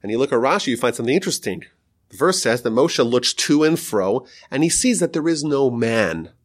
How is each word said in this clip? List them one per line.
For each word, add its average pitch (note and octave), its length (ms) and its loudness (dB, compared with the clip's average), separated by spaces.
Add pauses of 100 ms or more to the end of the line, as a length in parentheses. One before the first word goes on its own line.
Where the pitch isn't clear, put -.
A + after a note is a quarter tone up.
And G2+ 100 -8
you A#2 80 -2
look C3+ 120 0
at B2 80 2
Rashi, D3+ 280 0
you B2+ 100 0
find A#2+ 180 0
something A#2+ 200 -2
interesting. G#2 480 -4 (460)
The - 80 -20
verse F3+ 220 0
says A#2 220 0
that A#2+ 80 -2
Moshe C3+ 340 2
looks B2 300 0
to D3 300 2
and D#3 140 2
fro, G#2 480 -2 (260)
and C#3 120 0
he E3 60 2
sees A#3 300 0
that E3+ 140 0
there D#3+ 140 -2
is D#3 160 0
no C#3 280 2
man. A2+ 580 0 (160)